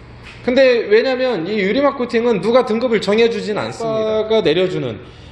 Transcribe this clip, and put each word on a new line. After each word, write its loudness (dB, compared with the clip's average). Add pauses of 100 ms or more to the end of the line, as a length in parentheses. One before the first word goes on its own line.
(460)
근데 4
왜냐면 0
이 -2
유리막 0
코팅은 0
누가 2
등급을 0
정해주진 0
않습니다. -4
누가 0
내려주는 -2 (320)